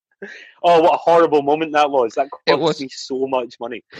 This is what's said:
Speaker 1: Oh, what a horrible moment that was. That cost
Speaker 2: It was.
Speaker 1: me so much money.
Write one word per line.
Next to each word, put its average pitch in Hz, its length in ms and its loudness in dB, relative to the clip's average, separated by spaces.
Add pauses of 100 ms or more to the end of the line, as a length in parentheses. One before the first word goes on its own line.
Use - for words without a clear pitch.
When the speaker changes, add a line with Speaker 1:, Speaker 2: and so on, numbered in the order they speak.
(640)
Speaker 1:
Oh, 170 180 4
what 160 140 2
a 135 40 -2
horrible 165 440 4
moment 151 300 -2
that 147 180 2
was. 127 240 0
That 143 160 -4
cost - 160 -18
Speaker 2:
It 151 120 2
was. 156 220 -2
Speaker 1:
me 135 100 -10
so 131 360 -8
much 127 340 -6
money. 117 240 -12 (160)